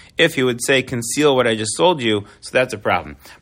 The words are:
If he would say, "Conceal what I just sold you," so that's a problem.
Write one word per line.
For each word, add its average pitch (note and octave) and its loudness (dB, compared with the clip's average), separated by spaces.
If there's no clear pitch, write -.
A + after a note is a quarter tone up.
If E3 2
he C3 0
would B2 0
say, C3+ 2
"Conceal C3 0
what B2 2
I A2+ 0
just A2 -4
sold E3 2
you," G#2+ 0
so - -18
that's B2+ 0
a G2+ -8
problem. E2+ -4